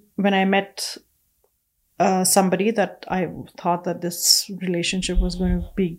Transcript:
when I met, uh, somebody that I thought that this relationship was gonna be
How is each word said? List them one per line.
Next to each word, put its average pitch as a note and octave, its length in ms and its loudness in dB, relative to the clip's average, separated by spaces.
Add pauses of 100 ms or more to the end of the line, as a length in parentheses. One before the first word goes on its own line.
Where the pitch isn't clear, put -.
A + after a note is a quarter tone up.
(160)
when G3 180 2
I F#3+ 100 4
met, G3 520 -2 (1080)
uh, F#3 180 2
somebody F#3+ 480 2
that G3+ 320 -2 (140)
I - 20 0 (400)
thought F3 240 -2
that F3 160 -6
this - 500 0 (160)
relationship F3+ 540 0
was F3+ 160 0
gonna F3+ 260 0 (140)
be F#3 220 0